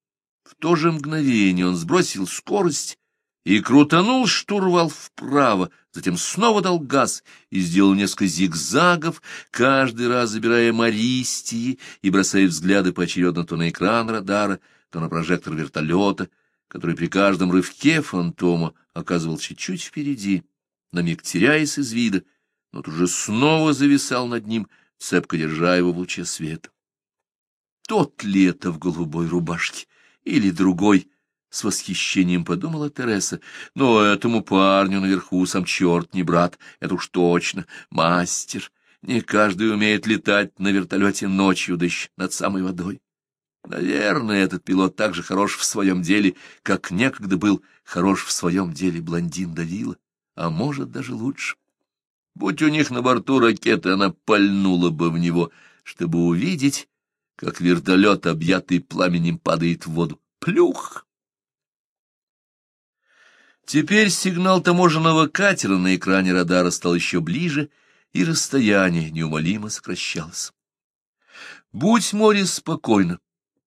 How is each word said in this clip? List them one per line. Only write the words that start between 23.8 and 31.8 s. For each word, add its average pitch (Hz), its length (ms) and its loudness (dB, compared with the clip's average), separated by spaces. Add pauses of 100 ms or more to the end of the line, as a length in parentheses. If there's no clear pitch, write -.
над 117 200 -6
ним, 110 200 -4 (300)
цепко - 400 -2
держа 80 380 0
его 90 160 2
в 85 60 -8
луче 90 280 -8
света. 80 440 -10 (1200)
Тот 208 340 0
ли 98 200 4
это 92 260 0
в 82 80 -6
голубой 82 500 -4
рубашке, 85 600 -4 (360)
или - 280 2
другой, 95 580 2 (400)
с - 140 -10
восхищением 90 840 -2